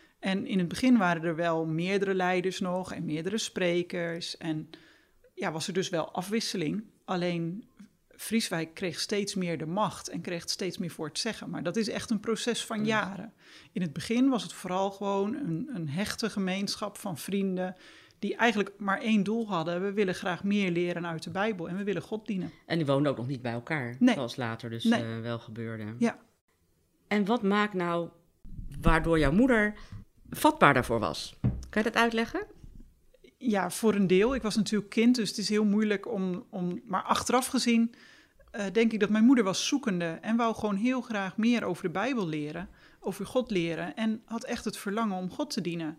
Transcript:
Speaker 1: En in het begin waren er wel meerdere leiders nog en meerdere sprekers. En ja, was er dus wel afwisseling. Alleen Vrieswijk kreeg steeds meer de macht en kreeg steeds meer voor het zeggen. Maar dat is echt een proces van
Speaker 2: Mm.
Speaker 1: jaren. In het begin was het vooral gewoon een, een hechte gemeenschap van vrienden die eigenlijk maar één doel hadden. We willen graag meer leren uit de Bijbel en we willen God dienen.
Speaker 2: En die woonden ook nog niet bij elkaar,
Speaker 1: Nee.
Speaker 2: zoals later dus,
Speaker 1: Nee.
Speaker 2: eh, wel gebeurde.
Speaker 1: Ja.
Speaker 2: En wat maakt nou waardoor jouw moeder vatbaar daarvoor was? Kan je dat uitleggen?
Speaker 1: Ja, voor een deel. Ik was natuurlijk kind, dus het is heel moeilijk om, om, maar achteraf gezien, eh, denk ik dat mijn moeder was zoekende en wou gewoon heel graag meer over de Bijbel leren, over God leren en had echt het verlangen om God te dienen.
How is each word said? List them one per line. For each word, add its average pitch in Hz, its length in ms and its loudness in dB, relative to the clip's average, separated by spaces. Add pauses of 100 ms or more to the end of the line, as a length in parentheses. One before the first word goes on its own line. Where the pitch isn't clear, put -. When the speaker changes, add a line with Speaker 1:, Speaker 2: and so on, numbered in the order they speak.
(200)
Speaker 1:
En 190 280 -2
in 196 120 0
het 175 80 2
begin 247 300 4
waren 175 260 2
er 165 120 0
wel 165 300 0
meerdere 185 480 0
leiders 185 460 0
nog 185 340 -4
en 165 120 -6
meerdere 165 320 -4
sprekers. 175 1000 -2
En 156 320 -4 (640)
ja, 196 180 -4
was 156 160 -6
er 185 60 -6
dus 185 160 -2
wel 160 220 -2
afwisseling. 196 720 -2 (220)
Alleen 175 600 -2 (500)
Vrieswijk 170 580 -2
kreeg 170 260 -4
steeds 202 360 -2
meer 175 220 -2
de 156 80 -6
macht 185 440 -2
en 170 120 -6
kreeg 170 280 -6
steeds 180 280 -4
meer 170 120 -6
voor 156 180 -8
het - 120 -6
zeggen. 202 300 -6
Maar 156 140 -8
dat 170 120 -4
is 220 140 0
echt - 200 -6
een 208 100 0
proces 226 460 -2
van 220 140 -6
Speaker 2:
Mm. 214 60 -2
Speaker 1:
jaren. 202 480 -2 (380)
In 175 100 -4
het 165 120 -2
begin 247 360 2
was 240 140 2
het 180 100 -10
vooral 196 380 -2
gewoon 202 440 0
een, 170 380 -4
een 165 160 -6
hechte 202 400 -4
gemeenschap 196 680 -4
van 185 200 -6
vrienden 185 580 -2 (440)
die 277 160 -4
eigenlijk 208 420 2
maar 294 240 -2
één 220 220 4
doel 220 260 -2
hadden. 175 320 0
We 196 120 -2
willen 190 220 2
graag 180 280 -4
meer 202 280 2
leren 175 360 0
uit 160 160 -6
de - 60 -10
Bijbel 190 400 -2
en 175 80 -6
we 202 60 -6
willen 190 180 -2
God - 260 -8
dienen. 180 240 -2 (140)
Speaker 2:
En 165 120 0
die 160 80 2
woonden 139 260 4
ook 123 60 -4
nog 120 100 -4
niet 135 140 -6
bij 120 100 -2
elkaar, 120 480 -4
Speaker 1:
Nee. 240 160 8
Speaker 2:
zoals 127 200 -4
later 117 340 -4
dus, 117 140 -6
Speaker 1:
Nee. 220 200 4
Speaker 2:
eh, 113 160 -6
wel 117 200 -4
gebeurde. 113 440 -8 (140)
Speaker 1:
Ja. 226 220 0 (880)
Speaker 2:
En 208 180 2
wat 226 180 2
maakt 208 300 2
nou 170 360 -2 (720)
waardoor 160 380 4
jouw 143 120 6
moeder 214 420 4 (560)
vatbaar 190 440 6
daarvoor 120 260 2
was? - 360 -4 (340)
Kan 214 140 0
je 247 80 0
dat 226 100 4
uitleggen? 233 440 0 (920)
Speaker 1:
Ja, 196 320 2
voor 214 260 4
een 202 120 4
deel. 202 280 6
Ik - 60 -2
was 214 140 -2
natuurlijk 208 360 0
kind, 240 240 6
dus 220 140 0
het - 80 -6
is 196 120 -2
heel 214 160 4
moeilijk 208 460 2
om, 185 380 -2
om, 180 360 -4
maar 190 180 -2
achteraf 247 440 0
gezien, 233 480 2 (560)
eh, 202 220 -6
denk 226 200 4
ik 214 60 -2
dat 196 100 4
mijn 220 160 6
moeder 254 180 8
was 190 240 0
zoekende 185 380 0 (160)
en 220 140 0
wou 226 200 2
gewoon 208 200 0
heel 247 260 2
graag 196 360 -4
meer 226 260 4
over 185 200 -2
de 185 60 -2
Bijbel 208 380 0
leren, 156 420 -6 (300)
over 196 260 -6
God 247 260 -2
leren 165 440 -2
en 220 300 -2
had 226 180 -8
echt - 220 -6
het 214 120 -4
verlangen 208 400 -2
om 185 120 -6
God 294 200 -6
te 214 120 -4
dienen. 165 380 -6